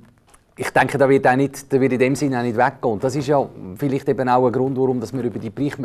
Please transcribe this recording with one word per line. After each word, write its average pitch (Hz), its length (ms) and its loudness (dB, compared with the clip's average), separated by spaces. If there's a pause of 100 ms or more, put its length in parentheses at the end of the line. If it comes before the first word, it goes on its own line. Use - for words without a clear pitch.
(540)
ich - 160 -8
denke, 131 260 0
da 131 120 4
wird 139 180 4
auch 127 80 4
nicht, 139 380 -2
da 135 80 4
wird 127 140 2
in 120 40 -2
dem 127 160 4
Sinne 131 240 -2
auch 120 40 -2
nicht 120 140 -2
weggehen. 127 360 0
Und 95 100 -4
das 131 140 -2
ist 135 100 -4
ja 139 180 2 (300)
vielleicht 135 340 -4
eben 127 200 0
auch 127 180 4
ein 117 60 2
Grund, 131 260 -2
warum 127 220 0
dass 113 120 -8
wir 127 120 -6
über 120 140 -4
die 110 120 -10
Preis-, 139 340 -4